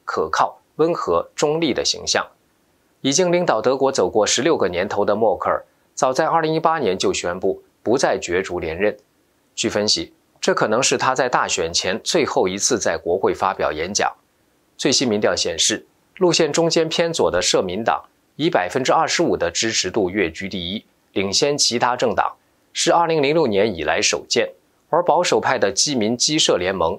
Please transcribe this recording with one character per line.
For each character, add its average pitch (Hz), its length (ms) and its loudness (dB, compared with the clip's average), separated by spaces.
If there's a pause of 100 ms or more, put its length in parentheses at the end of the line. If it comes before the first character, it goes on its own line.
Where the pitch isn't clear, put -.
可 82 240 -2
靠、 - 300 -2 (180)
温 165 160 2
和、 - 420 -2
中 156 260 0
立 147 100 0
的 71 140 -2
形 87 220 -4
象。 - 180 0 (760)
已 135 120 0
经 180 180 2
领 175 140 2
导 117 160 2
德 127 160 2
国 135 140 2
走 92 180 2
过 104 160 4
十 120 160 0
六 113 160 2
个 98 120 0
年 87 180 -2
头 101 180 0
的 101 100 2
默 107 220 2
克 - 120 -2
尔， - 140 0 (300)
早 131 180 0
在 160 140 0
二 156 160 0
零 160 140 0
一 160 40 0
八 160 200 2
年 98 180 0
就 95 160 0
宣 90 260 -4
布 95 220 -2 (220)
不 110 120 2
再 143 220 0
角 90 240 -2
逐 90 180 -4
连 80 160 -6
任。 101 220 0 (560)
据 - 160 -4
分 104 180 0
析， - 260 -2 (280)
这 190 140 2
可 135 120 0
能 110 140 2
是 135 160 0
他 131 160 0
在 131 160 0
大 131 180 0
选 85 240 -2
前 92 320 -2
最 151 220 0
后 110 220 0
一 95 100 -4
次 101 220 0
在 87 180 -2
国 85 220 -2
会 98 160 0
发 95 180 0
表 73 180 -2
演 78 220 -6
讲。 - 180 0 (680)
最 160 120 0
新 135 160 2
民 107 140 0
调 107 160 0
显 85 240 -4
示， - 260 -2 (340)
路 180 120 4
线 156 220 2
中 170 160 2
间 160 180 2
偏 170 240 0
左 101 180 0
的 87 120 0
社 139 200 2
民 95 220 -4
党 - 220 0 (320)
以 156 120 0
百 90 200 0
分 127 120 -2
之 139 120 2
二 156 120 2
十 - 160 0
五 117 140 2
的 85 160 0
支 110 220 -2
持 92 180 -2
度 95 180 0
跃 92 220 0
居 95 160 -10
第 98 100 -8 (140)
一， 107 140 -10 (260)
领 98 220 -2
先 143 240 0
其 117 200 0
他 123 200 0
政 110 180 0
党， - 220 -2 (340)
是 - 220 0
二 165 120 4
零 160 160 0
零 143 120 2
六 160 120 2
年 104 300 2
以 78 80 -6
来 80 180 0
首 - 280 -2
见。 110 200 0 (380)
而 165 160 0
保 165 180 2
守 127 200 2
派 127 180 0
的 104 100 0
基 135 260 -2
民 113 200 0
基 151 240 0
社 151 160 2
联 92 180 0
盟 87 260 -2